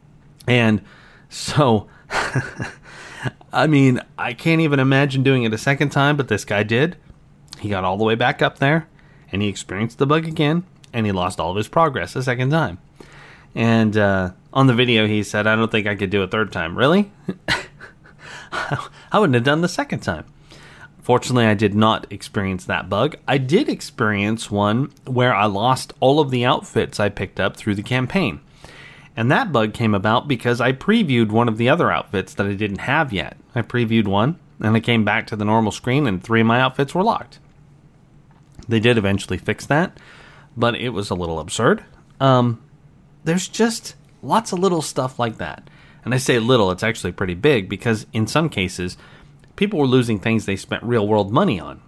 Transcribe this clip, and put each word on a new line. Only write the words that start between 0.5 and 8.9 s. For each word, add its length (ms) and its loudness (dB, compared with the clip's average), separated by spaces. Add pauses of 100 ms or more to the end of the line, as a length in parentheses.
so, 580 0 (120)
<laughs> 1500 -8
I 160 2
mean, 320 4 (180)
I 160 -6
can't 280 2
even 180 2
imagine 440 2
doing 200 4
it 100 0
a 40 -2
second 320 0
time, 260 2
but 140 -2
this 160 -2
guy 180 0
did. 320 0 (640)
He 100 -8
got 140 -2
all 140 0
the 80 0
way 100 2
back 260 0
up 180 -2
there, 280 2 (440)